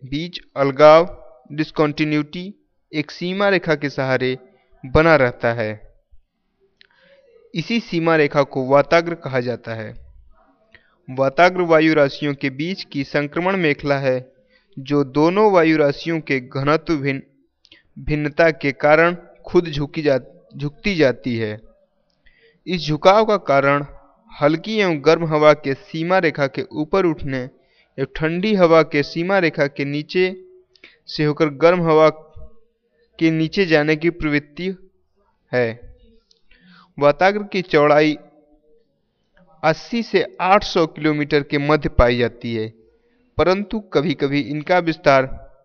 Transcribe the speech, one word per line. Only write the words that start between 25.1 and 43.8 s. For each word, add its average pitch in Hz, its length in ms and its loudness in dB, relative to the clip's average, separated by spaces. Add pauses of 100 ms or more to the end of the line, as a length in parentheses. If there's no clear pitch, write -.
हवा 151 280 4
के 135 200 -2
सीमा 165 440 -4
रेखा 151 300 -2
के 135 240 -8
ऊपर 170 340 -2
उठने 135 440 -6 (500)
एवं 135 60 -2 (100)
ठंडी 180 400 -2
हवा 165 280 6
के 147 200 -2
सीमा 180 360 -2
रेखा 156 280 -2
के 143 180 -8
नीचे 180 580 -4 (640)
से - 160 -6
होकर 151 260 0
गर्म 165 320 2
हवा 156 280 4 (1120)
के 165 120 0
नीचे 160 340 -2
जाने 156 300 0
की 160 140 -2
प्रवृत्ति 165 800 -6 (640)
है। 117 420 -6 (1040)
वाताग्र 180 440 2
की 202 180 -6
चौड़ाई 151 560 2 (1500)
अस्सी 160 400 -4
से - 380 -2
आठ 190 220 2
सौ 170 240 0
किलोमीटर 151 560 -2
के 143 140 -4
मध्य 147 320 0
पाई 123 280 2
जाती 117 380 -4
है, 110 180 -6 (640)
परंतु 196 420 0
कभी-कभी 143 600 -2